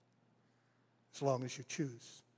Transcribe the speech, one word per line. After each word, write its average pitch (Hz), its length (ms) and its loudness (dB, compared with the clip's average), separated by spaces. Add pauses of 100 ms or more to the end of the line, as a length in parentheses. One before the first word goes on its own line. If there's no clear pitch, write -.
(1120)
As - 80 -8
long 135 220 6
as 123 140 -4
you 127 100 -8
choose. - 540 -4 (160)